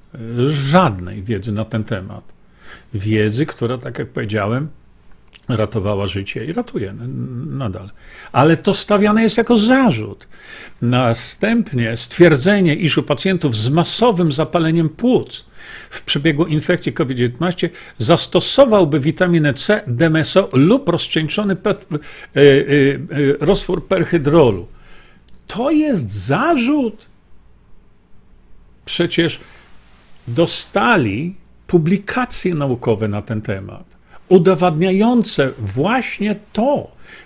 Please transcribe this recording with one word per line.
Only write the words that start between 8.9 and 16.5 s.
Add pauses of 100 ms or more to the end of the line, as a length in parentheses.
jest
jako
zarzut. (540)
Następnie
stwierdzenie,
iż
u
pacjentów
z
masowym
zapaleniem
płuc (460)
w
przebiegu
infekcji